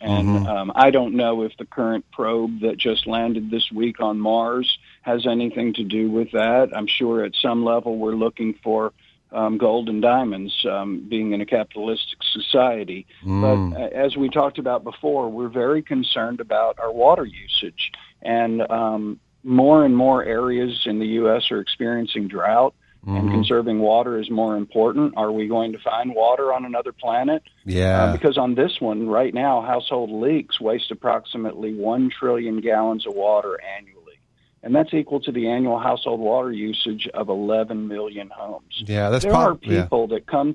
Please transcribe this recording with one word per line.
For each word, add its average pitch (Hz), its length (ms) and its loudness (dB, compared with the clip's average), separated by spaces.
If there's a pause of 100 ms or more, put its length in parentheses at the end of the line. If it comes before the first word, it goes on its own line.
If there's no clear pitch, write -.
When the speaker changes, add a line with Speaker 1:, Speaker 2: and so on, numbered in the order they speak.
Speaker 1:
and 101 260 0
Speaker 2:
Mm-hmm. 101 200 2
Speaker 1:
um, 98 280 -2
I 135 160 8
don't 123 240 4
know 117 280 0
if 110 120 -6
the - 100 -14
current 113 460 -2
probe 113 480 -2
that 110 180 -2
just 113 300 0
landed 113 420 -2
this 113 220 -2
week 113 300 -2
on 107 180 0
Mars 117 580 0 (260)
has 120 220 0
anything 120 500 0
to 117 100 -4
do 110 260 0
with 113 220 0
that. 117 420 2
I'm 104 120 -6
sure 117 360 0
at 98 180 -6
some 117 220 0
level 117 340 0
we're 110 180 -2
looking 113 460 -2
for, 110 300 0 (400)
um, 110 280 0
gold 113 280 2
and 107 140 -2
diamonds, 113 640 0
um, 98 420 -4
being 110 240 -2
in 101 80 -2
a 104 60 -6
capitalistic 110 720 -4 (160)
society. 107 720 0 (180)
Speaker 2:
Mm. 95 500 2
Speaker 1:
But, 80 80 -8
uh, - 80 -4
as 139 280 0
we 135 100 2
talked 139 300 0
about 123 260 -2
before, 131 460 -2
we're 117 180 -6
very 127 360 0
concerned 120 580 -2
about 110 380 0
our 113 120 -4
water 135 340 6
usage, - 680 -6 (280)
and, 117 480 0
um, 110 500 -2 (240)
more 139 420 8
and 127 100 6
more 127 300 4
areas 123 600 -2
in 107 140 -2
the 110 60 -2 (160)
U 110 120 4
S 120 180 0
are 107 100 -2
experiencing 113 680 -4
drought, 104 460 2 (320)
and 98 120 -2
Speaker 2:
Mm-hmm. 101 140 0
Speaker 1:
conserving 113 480 2
water 113 400 2
is 107 100 -6
more 110 280 0
important. 117 580 2
Are 107 160 0
we 110 160 -2
going 113 240 -2
to 110 80 -10
find 120 340 -4
water 123 380 2
on 127 140 -2
another 123 260 -6
planet? 165 520 -2 (220)
Speaker 2:
Yeah. 92 400 2
Speaker 1:
Uh, 90 60 2
because 131 260 2
on 127 180 0
this 156 260 0
one, 110 260 -2
right 117 260 2
now, 127 280 0
household 123 500 -4
leaks 127 480 -2
waste 113 320 -2
approximately 110 840 -4
one 117 340 0
trillion 120 520 -2
gallons 110 460 0
of 101 60 -6
water 101 440 0 (200)
annually. 98 180 -20 (640)
And 123 140 -2
that's 156 180 0
equal 147 280 -2
to 139 100 -6
the 117 160 -2
annual 120 320 0
household 120 400 -2
water 120 320 0
usage 107 600 -6
of 101 160 -4
eleven 107 580 -2
million 104 480 -10
homes. - 500 -12
Speaker 2:
Yeah, 104 240 0
that's 127 140 2
Speaker 1:
There 202 80 0
Speaker 2:
prob- 165 200 6
Speaker 1:
are 160 40 -2
people 101 540 0
Speaker 2:
yeah. 113 80 -2
Speaker 1:
that - 100 -10
come 143 280 0